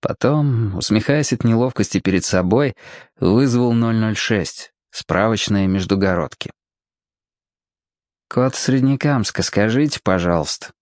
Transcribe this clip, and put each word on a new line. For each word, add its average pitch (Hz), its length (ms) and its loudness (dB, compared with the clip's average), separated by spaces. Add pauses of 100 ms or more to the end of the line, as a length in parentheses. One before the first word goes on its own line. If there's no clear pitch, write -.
Потом, 123 760 0
усмехаясь 139 560 0
от 123 100 -4
неловкости 113 560 0
перед 92 260 0
собой, 104 520 2 (420)
вызвал 120 540 4
ноль 117 240 2
ноль 110 200 0
шесть, - 560 -4 (180)
справочная 101 760 0
Междугородки. 95 840 -2 (1800)
«Код 127 260 -2
Среднекамска, 135 880 0
скажите, 117 600 0
пожалуйста». 87 800 0